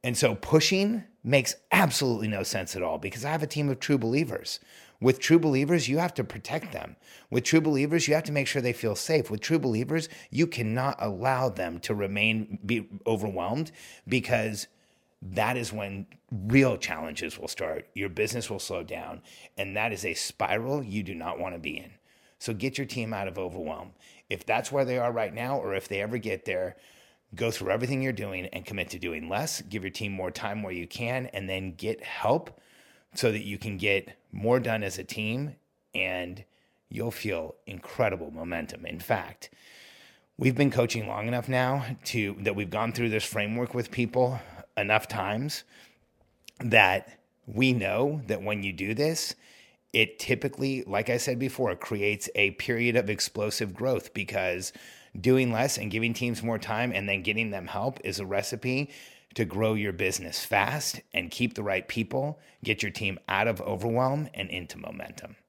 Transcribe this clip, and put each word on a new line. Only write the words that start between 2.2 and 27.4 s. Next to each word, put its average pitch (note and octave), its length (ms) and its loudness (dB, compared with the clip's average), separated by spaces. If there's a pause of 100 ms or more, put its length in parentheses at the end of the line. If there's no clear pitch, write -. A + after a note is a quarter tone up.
no G2+ 160 0
sense F2+ 320 -4
at F#2+ 80 -2
all D#2+ 140 0
because G#2 260 -6
I C#3+ 60 -2
have D3+ 140 0
a D3+ 40 -2
team D3 220 0
of B2+ 100 0
true D3 180 4
believers. B2 600 0 (400)
With B2+ 200 6
true E3 200 8
believers, D3 480 4
you C#3 120 2
have F3 160 0
to B2 100 0
protect - 480 -6
them. - 240 -10 (320)
With B2 160 2
true D#3+ 160 8
believers, D3+ 480 4
you D3+ 60 8
have D#3+ 100 2
to D3+ 80 -4
make C#3 140 2
sure C#3 140 0
they A#2+ 120 2
feel A2 220 0
safe. D#3 360 2
With G#2+ 80 -2
true D#3+ 200 2
believers, C3+ 500 0 (220)
you E3 160 4
cannot B2 520 0
allow B2 480 2
them F2+ 340 -2
to - 140 -2
remain, G#2 720 0
be A2 240 0 (180)
overwhelmed G#2+ 640 0 (340)
because A2 600 0 (580)
that G#2 300 0
is A#2+ 160 -4
when G2 340 -6 (240)
real A#2 460 4
challenges D#2 640 -6
will - 80 -8
start. D#2+ 460 -4
Your G2 160 -2
business G#2+ 400 -2
will G2+ 100 -4
slow F2+ 240 -6
down, E2 380 -10 (360)
and G2 200 -4
that A2 160 0
is F#2 100 -6
a F2+ 120 -2
spiral A2+ 680 -2
you G#2 180 -2
do F#2 140 -6
not E2 240 -6
want F2 160 -4
to E2 40 -10
be D#2 180 -6
in. - 140 -14 (480)
So - 140 -4
get A2 240 -2
your C#3 100 -4
team A2+ 260 -6
out G2 160 -4
of F#2 80 -8
overwhelm. F2 540 -6 (380)
If - 160 -4
that's A#2+ 240 2
where C#3 140 2
they B2+ 140 0
are A#2+ 160 2
right A2 200 0
now, A#2+ 260 -2
or G2 160 -2
if F#2+ 120 -4
they G2 140 -2
ever A2 160 -2
get G#2 260 -2
there, F#2 320 -2 (600)
go A#2 160 0